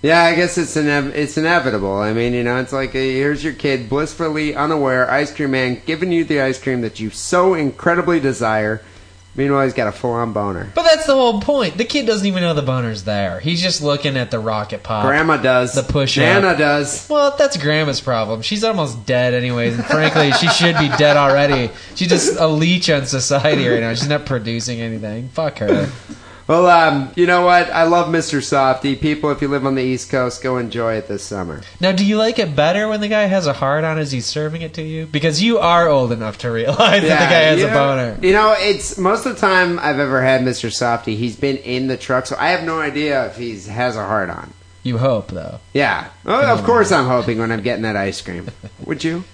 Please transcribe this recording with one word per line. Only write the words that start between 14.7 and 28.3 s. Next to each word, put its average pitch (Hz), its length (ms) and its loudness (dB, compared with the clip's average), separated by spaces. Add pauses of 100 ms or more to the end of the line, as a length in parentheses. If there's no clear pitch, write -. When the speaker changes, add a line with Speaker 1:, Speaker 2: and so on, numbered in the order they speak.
Speaker 2:
pop, 110 240 -4
Speaker 1:
Grandma 151 320 2
does. 127 360 2
Speaker 2:
the 135 100 0
push-up. 139 380 0 (220)
Speaker 1:
Nana 175 140 2
does. 147 520 0
Speaker 2:
Well, 285 280 2
that's 277 200 2
Grandma's 151 420 0
problem. 113 440 -2
She's 208 200 -4
almost 147 440 -2
dead 123 260 2
anyways, 120 420 -2
and 120 100 -4
frankly, 151 480 2
she 170 160 2
should 170 280 2
be 151 100 2
dead 147 300 4
already. 139 520 4 (260)
She's 185 140 -2
just - 300 2
a 160 80 4
leech 170 420 2
on 139 180 0
society 139 600 0
right 117 140 2
now. 113 120 -2
She's 123 140 -2
not 147 180 -2
producing 117 540 -4
anything. 113 500 -8
Fuck 156 280 -4
her. 139 320 0 (580)
Speaker 1:
Well, 175 200 4
um, 151 480 4
you 175 100 4
know 180 180 4
what? 175 280 6
I 165 140 2
love 170 260 2
Mister 165 260 -2